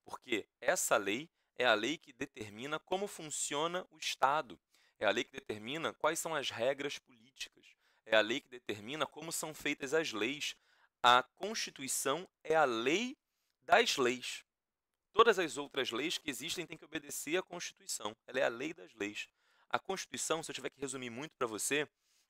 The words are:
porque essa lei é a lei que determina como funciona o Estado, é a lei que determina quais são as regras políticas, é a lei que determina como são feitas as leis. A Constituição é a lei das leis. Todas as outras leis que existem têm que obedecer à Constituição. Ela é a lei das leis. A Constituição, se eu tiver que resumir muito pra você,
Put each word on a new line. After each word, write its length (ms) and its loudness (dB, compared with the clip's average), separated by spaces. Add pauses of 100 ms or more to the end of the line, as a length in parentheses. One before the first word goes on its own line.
porque 420 -4 (120)
essa 380 2
lei 340 0 (240)
é 100 2
a 80 8
lei 240 0
que 160 -20
determina 640 -10
como 300 -4
funciona 840 -4
o 80 -20
Estado, 600 0 (400)
é 60 2
a 60 6
lei 120 2
que 80 -8
determina 640 -6
quais 260 -2
são 160 -4
as 140 -2
regras 500 -2
políticas, 640 -18 (400)
é 100 2
a 60 8
lei 200 0
que 80 -20
determina 580 -6
como 240 -12
são 220 -6
feitas 400 -4
as 180 0
leis. 440 -4 (460)
A 220 8
Constituição 1080 -4 (140)
é 100 2
a 120 6
lei 520 2 (440)
das 360 4
leis. 480 0 (680)
Todas 260 8
as 180 0
outras 340 -2
leis 260 0
que 120 -6
existem 360 -6
têm 120 -16
que 80 -20
obedecer 520 -4
à 60 0
Constituição. 720 -8 (100)
Ela 140 -4
é 40 4
a 60 4
lei 240 -6
das 200 -18
leis. 340 -6 (420)
A 100 -2
Constituição, 640 -4
se 100 -10
eu 40 -8
tiver 140 -8
que 120 -14
resumir 280 -6
muito 280 -10
pra 100 0
você, 400 0 (420)